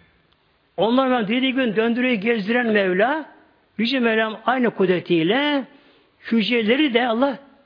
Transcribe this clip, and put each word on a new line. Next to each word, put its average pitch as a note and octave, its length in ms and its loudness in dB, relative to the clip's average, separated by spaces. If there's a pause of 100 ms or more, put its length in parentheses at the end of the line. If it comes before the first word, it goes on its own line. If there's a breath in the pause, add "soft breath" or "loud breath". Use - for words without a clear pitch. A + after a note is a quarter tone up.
(760)
Onlar B3 340 2
ben A#3+ 160 0
diri B3+ 260 0
gün A#3+ 220 -2
döndürüyor, A#3 380 0
gezdiren A#3 540 -2
Mevla, G#3 640 0 (480)
Yüce A#3 220 -2
Mevlam A3 460 0
aynı A#3+ 240 2
kudretiyle F#3+ 920 0 (680 soft breath)
hücreleri A#3 640 2
de A#3 140 2
Allah B3 320 -2 (260)